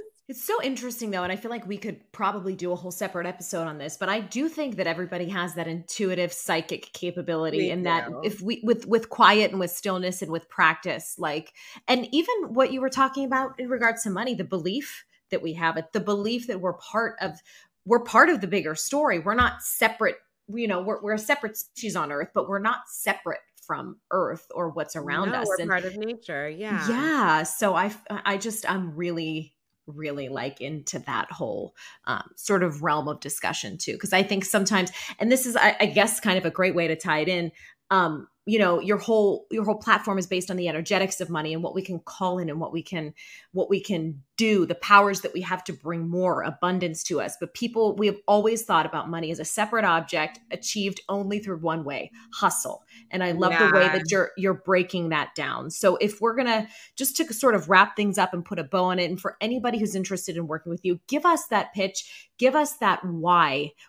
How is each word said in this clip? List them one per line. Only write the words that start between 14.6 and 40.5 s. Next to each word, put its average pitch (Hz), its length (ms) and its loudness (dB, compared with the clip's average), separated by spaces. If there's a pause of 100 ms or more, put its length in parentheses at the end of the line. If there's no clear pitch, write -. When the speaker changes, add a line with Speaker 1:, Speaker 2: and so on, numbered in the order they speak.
Speaker 1:
that 185 120 -2
we 165 120 -4
have 165 240 0
it, 160 160 -8
the 214 80 0
belief 208 460 -2
that 196 120 -6
we're 180 140 -2
part 220 480 -4
of, 180 180 -6 (460)
we're 233 180 4
part 262 260 8
of 262 120 2
the 190 60 -2
bigger 160 280 0
story. 269 440 0
We're 190 160 0
not - 280 2
separate, 220 540 0 (360)
you 233 140 -4
know, 180 140 -2
we're, 196 200 -4
we're 208 120 -2
a 214 60 -2
separate 226 380 -2
species - 380 -8
on 151 160 -2
Earth, 147 220 -6
but 190 140 0
we're 196 120 -2
not 220 280 -2
separate - 520 -4 (260)
from 139 320 -8 (140)
Earth 170 420 -2
or 170 160 -4
what's 151 260 -6
around 156 360 -2
Speaker 2:
No, - 100 -2
Speaker 1:
us. 214 60 0
Speaker 2:
we're 190 140 0
Speaker 1:
And 170 80 -2
Speaker 2:
part 180 160 0
of 185 120 -6
nature. 214 520 -6
Yeah. 185 400 -4
Speaker 1:
Yeah. 233 540 2
So 190 300 0
I, 175 140 2
f-, - 220 -10
I 202 280 -2
just, 220 320 -6
I'm 180 260 -2
really, 160 600 -4 (320)
really, 143 420 -8
like, 135 320 -6
into 143 380 -8
that 123 320 -6
whole, - 420 -6 (320)
um, - 300 -4
sort 190 280 2
of 151 200 -2
realm 151 240 0
of 151 120 -6
discussion - 580 -6
too. - 200 -6
'Cause - 160 -6
I 190 100 6
think 196 220 -2
sometimes, 196 460 2 (280)
and 226 120 4
this 262 140 4
is, 233 100 -2
I, - 240 6
I 214 80 4
guess, 202 320 2
kind 185 180 2
of 180 80 0
a 160 60 -2
great 185 240 2
way 165 120 2
to 160 80 2
tie 156 240 0
it 156 100 0
in, 170 220 -2 (380)
um, 175 380 2 (180)
you 214 120 2
know, 180 220 6
your 208 180 0
whole, 208 540 2
your 220 120 0
whole 214 140 2
platform 208 400 2
is 180 80 -2
based 180 240 -2
on 180 80 -4